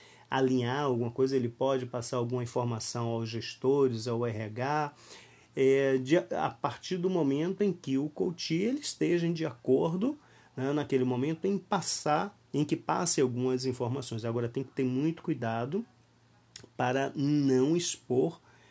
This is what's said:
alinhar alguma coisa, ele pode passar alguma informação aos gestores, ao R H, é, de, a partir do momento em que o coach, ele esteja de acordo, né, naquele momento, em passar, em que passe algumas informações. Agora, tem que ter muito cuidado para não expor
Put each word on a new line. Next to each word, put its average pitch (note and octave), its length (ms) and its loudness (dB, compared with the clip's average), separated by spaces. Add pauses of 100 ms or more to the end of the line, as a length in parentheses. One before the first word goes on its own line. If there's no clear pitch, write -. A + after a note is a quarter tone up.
(300)
alinhar C3 540 2
alguma A#2+ 260 0
coisa, C3+ 240 0
ele A#2+ 140 0
pode C3 380 0
passar B2 320 -4
alguma B2 240 -2
informação A#2 680 -4
aos A2+ 220 -4
gestores, A#2+ 760 0
ao A#2+ 200 -2
R A2 160 -6
H, C3+ 500 -4 (640)
é, C3+ 400 4
de, C3 220 4
a - 320 0
partir - 480 -4
do F3 100 0
momento E3+ 540 0
em G3 100 2
que C3+ 240 -2
o D3 140 0
coach, F3+ 440 -4
ele A#3 260 0
esteja E3+ 520 0
de D#3+ 140 -2
acordo, E3 720 0 (360)
né, C3+ 180 -2
naquele C3+ 320 2
momento, C3+ 420 -2
em G3 100 2
passar, F3 800 0 (180)
em D3 100 2
que D3+ 120 0
passe E3 440 0
algumas B2+ 460 0
informações. B2 580 -4
Agora, A#2+ 240 -2
tem C3 160 -4
que - 60 -14
ter C3+ 140 -2
muito C#3 380 0
cuidado B2+ 640 -2 (920)
para C3 380 0
não C#3+ 600 4
expor D#3+ 640 0 (300)